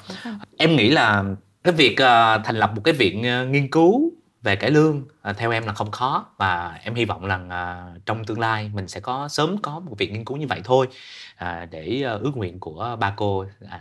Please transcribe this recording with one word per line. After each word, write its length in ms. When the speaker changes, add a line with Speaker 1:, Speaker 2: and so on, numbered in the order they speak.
Speaker 1:
Khó 140
khăn. 160
Speaker 2:
Em 200
nghĩ 140
là 340
cái 100
việc, 240
ờ, 460
thành 120
lập 200
một 80
cái 100
viện, 300
ờ, 220
nghiên 240
cứu 420
về 140
cải 140
lương, 340
ờ, 100
theo 180
em 160
là 60
không 180
khó. 360
Và 460
em 100
hy 100
vọng 220
rằng, 240
ờ, 400
trong 180
tương 160
lai 340
mình 140
sẽ 120
có, 280
sớm 340
có 180
một 180
viện 140
nghiên 120
cứu 120
như 100
vậy 180
thôi. 240
À, 340
để, 340
ờ, 140
ước 180
nguyện 240
của 400
ba 160
cô, 280
à, 100